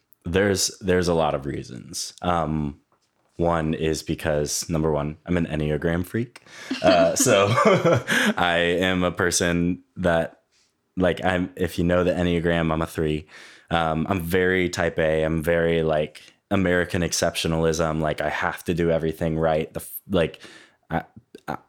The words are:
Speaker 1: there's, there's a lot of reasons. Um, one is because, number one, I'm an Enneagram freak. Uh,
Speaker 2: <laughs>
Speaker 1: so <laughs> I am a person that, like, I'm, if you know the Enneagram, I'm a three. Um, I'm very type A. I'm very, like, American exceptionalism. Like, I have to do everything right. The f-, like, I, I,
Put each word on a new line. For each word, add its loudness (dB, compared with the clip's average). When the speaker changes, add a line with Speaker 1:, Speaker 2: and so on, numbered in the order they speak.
Speaker 1:
there's, 2
there's 2
a 4
lot 2
of -4
reasons. -10
Um, -2
one 2
is -2
because, -2
number 0
one, -2
I'm 0
an 0
Enneagram -2
freak. -8
Uh, 4
Speaker 2:
<laughs> -
Speaker 1:
so 4
<laughs> 2
I 0
am 0
a 0
person 0
that, -2
like, 0
I'm, 0
if -4
you 2
know 4
the 2
Enneagram, 0
I'm 0
a -4
three. -4
Um, 0
I'm -2
very 2
type -2
A. 2
I'm 0
very, 2
like, -2
American 0
exceptionalism. 0
Like, -2
I -2
have -6
to -2
do 0
everything -2
right. 0
The -10
f-, -14
like, 0
I, -2
I, -8